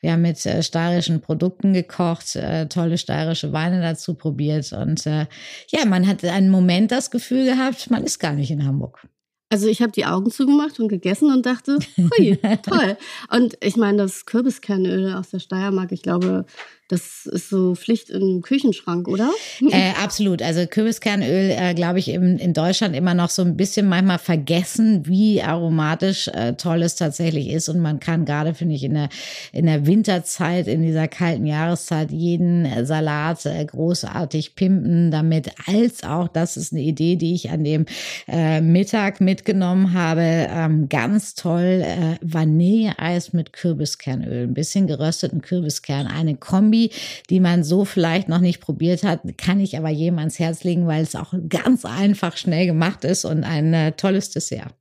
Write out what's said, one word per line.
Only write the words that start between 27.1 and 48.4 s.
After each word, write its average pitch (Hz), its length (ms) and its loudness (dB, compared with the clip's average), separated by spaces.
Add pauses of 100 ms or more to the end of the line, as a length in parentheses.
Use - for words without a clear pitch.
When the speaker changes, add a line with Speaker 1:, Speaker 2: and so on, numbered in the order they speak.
Speaker 1:
ist. 160 180 -2
Und 165 120 0
man 151 200 0
kann 165 240 0
gerade, 151 300 -2
finde 165 200 -2
ich, 135 100 -4
in 139 100 -2
der, 147 160 0 (420)
in 165 140 0
der 151 200 2
Winterzeit, 180 800 0
in 151 160 0
dieser 160 260 0
kalten 160 360 -2
Jahreszeit 156 680 -2
jeden, 170 540 2
äh, 120 220 -2
Salat, 156 580 -2
äh, 151 220 -2
großartig 160 880 -4
pimpen 170 560 2
damit. 160 400 0 (160)
Als 226 380 0
auch, 165 220 -2
das 165 300 -2
ist 147 160 -8
eine 160 80 -2
Idee, 160 360 2
die 165 180 0
ich - 160 -6
an 156 140 -2
dem, 156 200 2 (440)
äh, 160 340 2
Mittag 196 580 2
mitgenommen 190 720 2
habe, 170 300 2
ähm, 160 680 2
ganz 151 460 0
toll, 175 500 0
äh, 165 380 -2
Vanilleeis 170 1120 2
mit 165 180 -2
Kürbiskernöl, 131 920 -4
ein 123 100 -4
bisschen 175 320 0
gerösteten 156 560 -2
Kürbiskern. 151 640 -4
Eine 156 280 -2
Kombi, 214 440 2 (500)
die 185 120 4
man 175 240 4
so 180 200 2
vielleicht 175 440 0
noch 165 100 2
nicht 180 220 2